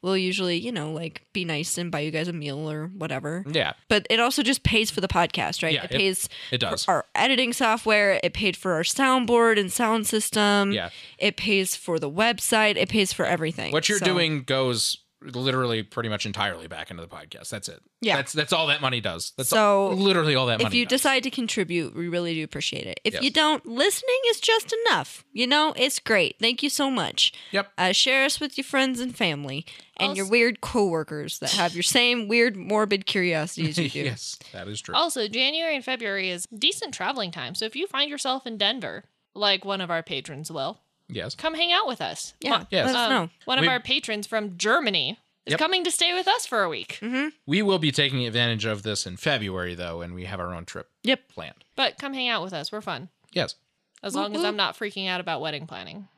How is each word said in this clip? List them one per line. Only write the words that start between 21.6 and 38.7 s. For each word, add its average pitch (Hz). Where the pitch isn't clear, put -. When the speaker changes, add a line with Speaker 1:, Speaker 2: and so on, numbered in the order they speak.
Speaker 1:
we 170
really 170
do 156
appreciate -
it. 90
If -
Speaker 2:
Yes. -
Speaker 1:
you 285
don't, 311
listening 392
is 453
just 453
enough. 196
You 247
know, 302
it's 269
great. 190
Thank 233
you 285
so 277
much. 208
Speaker 2:
Yep. 196
Speaker 1:
Uh, 180
share 262
us 285
with 294
your 269
friends 262
and 247
family 143
and 196
your 196
Speaker 3:
Also 196
Speaker 1:
weird 233
coworkers 160
that 143
have 175
your 170
same 240
weird, 233
morbid 202
curiosities 165
you 160
Speaker 2:
<laughs> -
Speaker 1:
do. -
Speaker 2:
Yes, -
that 95
is 104
true. -
Speaker 3:
Also, 277
January 294
and 262
February 202
is 180
decent 302
traveling 196
time. 143
So -
if 220
you 330
find 285
yourself 269
in 226
Denver, 196